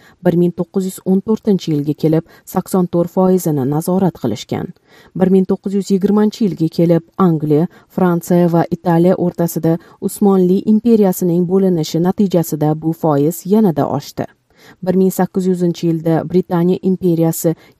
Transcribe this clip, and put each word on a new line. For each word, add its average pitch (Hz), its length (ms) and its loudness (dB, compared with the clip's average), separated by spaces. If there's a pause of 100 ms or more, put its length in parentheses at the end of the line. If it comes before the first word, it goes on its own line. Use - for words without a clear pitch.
(240)
bir 170 120 0
ming 175 160 2
to'qqiz 185 380 -6
yuz - 160 -14
o'n 190 180 0
to'rtinchi 208 480 -2
yilga 147 300 -2
kelib 160 260 0 (160)
sakson 180 480 -2
to'rt 175 240 -2
foizini 185 540 0
nazorat 180 500 -2
qilishgan. - 460 -6 (500)
Bir 185 160 2
ming 185 160 2
to'qqiz 196 320 -4
yuz 185 160 -6
yigirmanchi 208 480 0
yilga 160 240 -2
kelib 170 340 2 (140)
Angliya, 156 560 0 (160)
Fransiya 175 640 0
va 170 180 0
Italiya 175 460 2
o'rtasida 170 640 -2 (220)
Usmonli 196 640 2 (140)
imperiyasining 185 720 2
bo'linishi 175 560 0
natijasida 165 760 0
bu 160 100 0
foiz 156 540 0
yanada 185 420 2
oshdi. - 380 -8 (600)
Bir 180 100 0
ming 190 160 2
sakkiz 185 340 -2
yuzinchi 175 400 0
yilda 165 440 0
Britaniya 180 520 0
imperiyasi 165 720 0 (240)